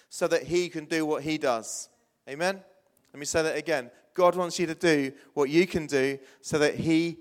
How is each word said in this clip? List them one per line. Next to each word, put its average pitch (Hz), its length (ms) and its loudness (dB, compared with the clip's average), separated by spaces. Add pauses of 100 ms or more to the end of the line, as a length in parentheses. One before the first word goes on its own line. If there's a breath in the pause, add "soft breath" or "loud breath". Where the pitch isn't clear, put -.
so - 200 -4
that 160 120 2
he 170 260 0
can 156 180 -8
do 160 200 0
what 147 160 -2
he 156 160 -4
does. 123 520 -2 (380)
Amen? 180 320 -4 (540)
Let 139 60 -16
me 143 80 -10
say 165 160 0
that 156 120 0
again. 151 360 -2 (240 soft breath)
God 175 200 4
wants 180 220 -4
you 175 80 0
to 160 100 -6
do 143 380 2 (220 loud breath)
what 143 160 0
you 175 160 4
can 165 180 -4
do 135 320 0 (240 loud breath)
so - 160 -4
that 147 160 4
he 165 480 0